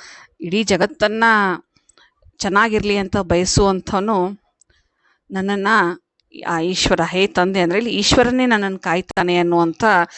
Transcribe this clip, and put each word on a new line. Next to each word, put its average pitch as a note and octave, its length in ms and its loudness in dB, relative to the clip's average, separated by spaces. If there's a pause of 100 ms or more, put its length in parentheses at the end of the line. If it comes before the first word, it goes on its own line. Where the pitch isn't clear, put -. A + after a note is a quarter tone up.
(400)
ಇಡೀ G3 220 -2
ಜಗತ್ತನ್ನ G#3 640 0 (1120)
ಚೆನ್ನಾಗಿರ್ಲಿ G#3 580 0
ಅಂತ G3 200 -2
ಬಯಸುವಂಥವನು F#3+ 1300 0 (880)
ನನ್ನನ್ನ G3 360 -4 (840)
ಆ E3+ 120 -2
ಈಶ್ವರ, F3+ 400 0 (100)
ಹೇ F#3 160 0
ತಂದೆ F#3+ 340 0
ಅಂದ್ರೆ F3 180 0
ಇಲ್ಲಿ A#3 140 -4
ಈಶ್ವರನೇ B3 540 2
ನನ್ನನ್ನು G3+ 320 0
ಕಾಯ್ತಾನೆ F3+ 580 -2
ಅನ್ನುವಂಥ F3 480 0 (340)